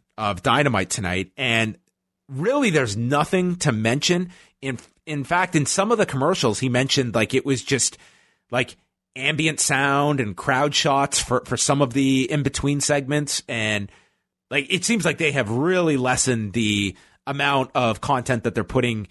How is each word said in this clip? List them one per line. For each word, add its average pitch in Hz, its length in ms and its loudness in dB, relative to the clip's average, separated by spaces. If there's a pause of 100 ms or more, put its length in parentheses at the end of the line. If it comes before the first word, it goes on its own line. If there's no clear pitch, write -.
(180)
of 101 240 -4
Dynamite 120 480 2
tonight, 92 460 -4
and 113 420 0 (500)
really 214 420 0
there's 127 260 2
nothing 151 600 0
to 147 160 0
mention. 143 580 0 (300)
In, 135 180 -6 (280)
in 147 180 -6
fact, 175 300 -2
in 147 120 4
some 202 260 0
of 226 60 2
the 196 80 4
commercials, 135 540 0
he 131 80 0
mentioned, 123 460 0
like, 113 200 2
it 131 120 2
was 139 160 0
just, - 360 -2 (520)
like, 120 260 -2 (400)
ambient 151 440 -2
sound 139 600 2
and 104 160 -2
crowd 143 380 0
shots 139 460 0
for, - 240 0
for 127 120 -4
some 143 260 2
of 123 100 0
the 135 380 2
in-between 143 500 0
segments. 143 680 -2
And, 107 420 -2 (600)
like, 139 200 0
it 180 140 -2
seems 220 200 0
like 156 140 0
they 151 140 0
have 123 180 -2
really 160 460 2
lessened 123 560 0
the 104 440 0 (300)
amount 139 480 0
of 117 280 0
content 123 420 0
that 117 100 -2
they're 107 100 -2
putting 120 460 -2